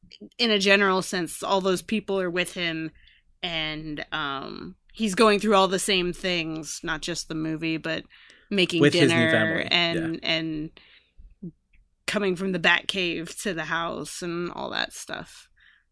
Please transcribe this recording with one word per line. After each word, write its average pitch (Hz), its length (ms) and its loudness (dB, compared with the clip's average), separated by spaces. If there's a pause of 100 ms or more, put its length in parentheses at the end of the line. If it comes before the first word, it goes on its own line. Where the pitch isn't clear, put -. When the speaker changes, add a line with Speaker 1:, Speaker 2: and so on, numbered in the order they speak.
(360)
Speaker 1:
in 233 140 4
a 208 80 6
general 196 420 6
sense, 175 420 -4
all 190 180 2
those 185 200 2
people 196 400 -2
are 180 80 -2
with 175 240 -2
him, 160 380 -4 (500)
and, 156 720 -6
um, 143 640 -6 (180)
he's 214 220 -2
going 214 240 6
through 208 160 4
all 190 120 6
the 180 120 -2
same 180 340 2
things, 160 680 -4
not 160 180 -4
just - 260 -6
the 160 80 -8
movie, 160 420 -4
but 160 260 -6 (460)
making 175 320 4
Speaker 2:
With 147 120 8
his 156 180 6
new - 60 4
Speaker 1:
dinner 160 140 4
Speaker 2:
family, 160 400 2
Speaker 1:
and, 165 420 0 (100)
Speaker 2:
yeah. - 60 -4
Speaker 1:
and 160 400 -2 (1400)
coming 202 280 0
from 190 160 -4
the 180 80 -4
Batcave 170 840 0
to 202 100 -2
the 160 120 -6
house 165 560 -6
and 175 300 -6
all - 180 -8
that - 240 -6
stuff. - 560 -12 (420)